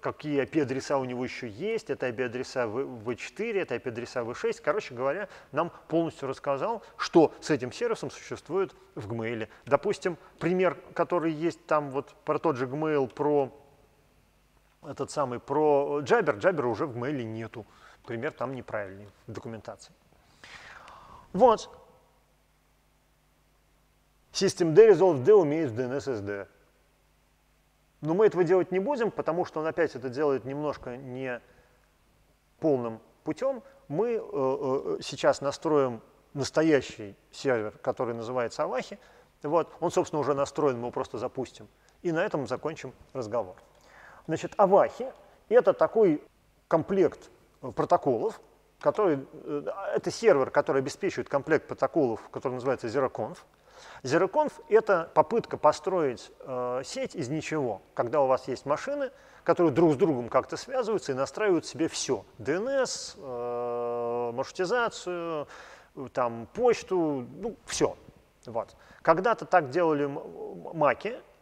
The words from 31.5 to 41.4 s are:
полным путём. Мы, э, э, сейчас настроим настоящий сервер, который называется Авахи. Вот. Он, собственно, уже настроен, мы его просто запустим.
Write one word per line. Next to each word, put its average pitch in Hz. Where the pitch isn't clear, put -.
полным 123
путём. 247
Мы, 214
э, 208
э, 135
сейчас 139
настроим 139
настоящий 135
сервер, 113
который 120
называется 117
Авахи. 202
Вот. 151
Он, 170
собственно, 160
уже 139
настроен, 139
мы 117
его 120
просто 127
запустим. 113